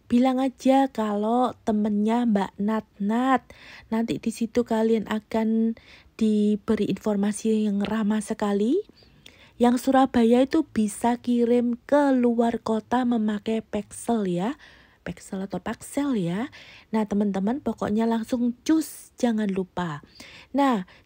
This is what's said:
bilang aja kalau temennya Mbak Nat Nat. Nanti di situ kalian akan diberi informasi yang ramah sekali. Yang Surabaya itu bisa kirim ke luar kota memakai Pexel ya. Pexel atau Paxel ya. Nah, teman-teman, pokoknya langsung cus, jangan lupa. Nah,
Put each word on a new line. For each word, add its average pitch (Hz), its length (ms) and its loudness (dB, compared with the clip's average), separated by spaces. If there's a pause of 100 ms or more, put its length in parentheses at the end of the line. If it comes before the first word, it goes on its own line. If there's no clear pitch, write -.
(100)
bilang 254 280 4
aja 269 520 2
kalau 214 720 -2
temennya 214 640 0
Mbak 202 320 0
Nat 214 280 -2 (120)
Nat. 240 440 0 (480)
Nanti 226 280 -2
di - 160 -6
situ 233 320 -2
kalian 220 400 0
akan 220 720 -2 (400)
diberi 208 720 2
informasi 214 800 0
yang 202 160 -2
ramah 214 380 -2
sekali. 220 580 0 (800)
Yang 247 240 2
Surabaya 262 560 4
itu 302 240 0
bisa 233 560 -2
kirim 240 640 2
ke 285 280 4
luar 233 480 2
kota 240 440 -2
memakai 220 560 -2
Pexel 208 640 -4
ya. 180 280 -2 (480)
Pexel 190 440 -10
atau 180 160 -8
Paxel 262 560 -4
ya. 190 320 -4 (400)
Nah, 220 160 -2
teman-teman, 202 560 -2
pokoknya 220 480 -2
langsung 233 560 -2
cus, - 480 -2
jangan 214 320 0
lupa. 180 560 -6 (480)
Nah, 262 320 2 (240)